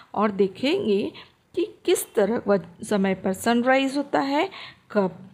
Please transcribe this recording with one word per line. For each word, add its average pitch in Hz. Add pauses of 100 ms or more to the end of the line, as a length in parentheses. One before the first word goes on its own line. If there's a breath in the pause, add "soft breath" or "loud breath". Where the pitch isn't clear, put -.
(140)
और 214
देखेंगे 202 (420 loud breath)
कि 392 (100)
किस -
तरह 220
वह 202 (220)
समय 196
पर 185
सनराइज 262
होता 285
है, 285 (400 loud breath)
कब 190